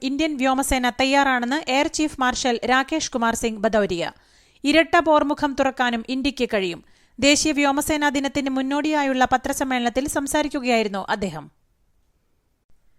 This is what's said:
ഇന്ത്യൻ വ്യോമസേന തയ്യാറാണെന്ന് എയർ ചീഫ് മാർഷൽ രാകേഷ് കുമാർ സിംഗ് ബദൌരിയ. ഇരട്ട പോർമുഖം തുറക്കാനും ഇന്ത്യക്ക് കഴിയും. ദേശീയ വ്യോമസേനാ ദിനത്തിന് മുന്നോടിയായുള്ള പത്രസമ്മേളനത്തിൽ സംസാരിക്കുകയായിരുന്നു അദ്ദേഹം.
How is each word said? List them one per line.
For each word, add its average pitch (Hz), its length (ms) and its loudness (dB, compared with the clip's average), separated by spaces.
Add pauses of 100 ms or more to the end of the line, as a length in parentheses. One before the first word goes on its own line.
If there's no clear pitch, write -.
ഇന്ത്യൻ 285 340 -2
വ്യോമസേന 262 520 0
തയ്യാറാണെന്ന് 262 840 2
എയർ 285 160 2
ചീഫ് 311 340 -4
മാർഷൽ 247 380 0 (100)
രാകേഷ് 269 420 0
കുമാർ 233 240 0
സിംഗ് 220 240 -4
ബദൌരിയ. 196 520 0 (520)
ഇരട്ട 320 360 4
പോർമുഖം 294 600 2
തുറക്കാനും 247 500 -2
ഇന്ത്യക്ക് 262 440 -2
കഴിയും. 190 300 -2 (360)
ദേശീയ 294 320 4
വ്യോമസേനാ 285 580 0
ദിനത്തിന് 277 400 -2
മുന്നോടിയായുള്ള 269 840 0
പത്രസമ്മേളനത്തിൽ 254 760 -2
സംസാരിക്കുകയായിരുന്നു 247 1040 -2
അദ്ദേഹം. 165 420 -6 (1500)